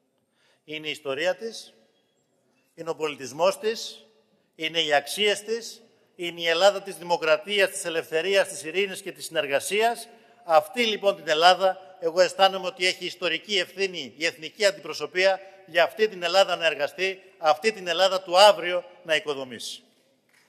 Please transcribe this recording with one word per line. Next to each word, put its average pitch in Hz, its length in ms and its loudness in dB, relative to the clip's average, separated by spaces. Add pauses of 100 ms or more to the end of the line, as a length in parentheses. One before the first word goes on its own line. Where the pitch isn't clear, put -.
(640)
Είναι 156 240 -12
η 151 40 -4
ιστορία 147 440 -4
της, 220 380 -14 (1000)
είναι 160 140 -8
ο 160 60 -4
πολιτισμός 147 640 -2
της, - 460 -8 (500)
είναι 160 260 -4
οι 151 120 0
αξίες 202 500 0
της, - 380 -10 (340)
είναι 170 260 -10
η 170 60 -4
Ελλάδα 190 340 4
της 196 140 -12
δημοκρατίας, 165 760 0
της - 160 -10
ελευθερίας, 165 640 0
της 151 160 -12
ειρήνης 180 380 -4
και 175 100 -12
της 143 140 -14
συνεργασίας. 185 840 -2 (360)
Αυτή 165 420 4
λοιπόν 202 300 0
την 160 140 -6
Ελλάδα, 180 680 4
εγώ 170 220 2
αισθάνομαι 190 460 2
ότι 180 180 -4
έχει 185 200 -2
ιστορική 170 520 -4
ευθύνη 175 600 -6
η 156 80 -4
εθνική 160 400 -4
αντιπροσωπεία 180 760 0 (260)
για 165 180 2
αυτή 214 240 0
την 185 160 -10
Ελλάδα 180 320 2
να 170 100 -2
εργαστεί, 160 560 -2 (160)
αυτή 160 340 2
την 190 160 -8
Ελλάδα 185 340 0
του 175 180 2
αύριο 180 460 6 (180)
να 160 120 0
οικοδομήσει. 135 680 -6 (640)